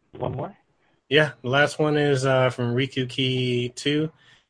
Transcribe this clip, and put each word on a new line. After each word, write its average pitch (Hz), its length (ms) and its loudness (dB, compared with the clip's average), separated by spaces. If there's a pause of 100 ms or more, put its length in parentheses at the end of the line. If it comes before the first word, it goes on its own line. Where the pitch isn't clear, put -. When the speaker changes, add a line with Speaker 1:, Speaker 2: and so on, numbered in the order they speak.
(180)
Speaker 1:
One - 160 -4
more? 170 220 -8 (540)
Speaker 2:
Yeah, 143 220 2 (100)
the 123 80 -6
last 143 300 2
one 151 180 2
is, 143 280 2
uh, 131 240 4
from 120 260 -2
Riku 131 340 -2
Key 123 680 -2
two. 151 360 -2 (380)